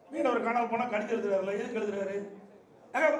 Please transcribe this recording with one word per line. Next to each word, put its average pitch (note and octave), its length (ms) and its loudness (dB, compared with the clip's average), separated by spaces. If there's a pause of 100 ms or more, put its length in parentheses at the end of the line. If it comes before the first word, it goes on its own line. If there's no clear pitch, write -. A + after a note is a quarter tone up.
(120)
மீனவர் B3 340 2
காணாம A3+ 240 2
போனா A3+ 220 0
கடிதம் G#3+ 240 0
எழுதுறாருல்ல, G3 440 0
எதுக்கு A#3+ 200 -4
எழுதுறாரு? G3+ 360 -2 (800)
ஆக, D4 260 6